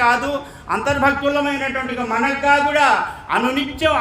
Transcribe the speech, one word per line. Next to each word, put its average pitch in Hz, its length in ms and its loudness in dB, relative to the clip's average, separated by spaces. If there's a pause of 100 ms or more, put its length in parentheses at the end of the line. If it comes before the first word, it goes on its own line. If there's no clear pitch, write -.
కాదు, 240 280 2 (440)
అంతర్భక్తులమైనటువంటి 277 1200 0 (200)
మనకు 277 420 2 (120)
కూడా 294 200 4 (480)
అనునిత్యం 277 640 0